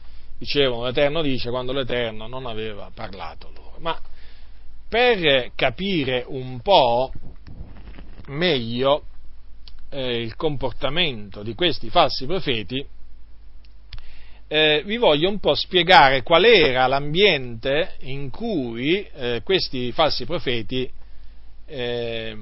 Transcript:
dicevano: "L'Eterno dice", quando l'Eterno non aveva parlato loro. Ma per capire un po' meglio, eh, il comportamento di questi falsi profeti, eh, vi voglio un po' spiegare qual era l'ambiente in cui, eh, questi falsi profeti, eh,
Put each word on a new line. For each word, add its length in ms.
dicevano: 480
"L'Eterno 360
dice", 280
quando 240
l'Eterno 540
non 180
aveva 480
parlato 640
loro. 240
Ma 200
per 680
capire 720
un 340
po' 500
meglio, 760
eh, 320
il 140
comportamento 1080
di 100
questi 380
falsi 340
profeti, 580
eh, 380
vi 120
voglio 320
un 100
po' 140
spiegare 680
qual 220
era 420
l'ambiente 1120
in 300
cui, 800
eh, 300
questi 480
falsi 340
profeti, 760
eh, 760